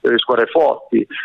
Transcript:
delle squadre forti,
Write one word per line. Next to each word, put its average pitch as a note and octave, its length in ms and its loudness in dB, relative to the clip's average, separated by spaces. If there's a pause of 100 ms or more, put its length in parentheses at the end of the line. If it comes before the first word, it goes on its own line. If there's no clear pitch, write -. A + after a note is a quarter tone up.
delle A#2+ 160 2
squadre A#2 300 0
forti, B2 600 0 (180)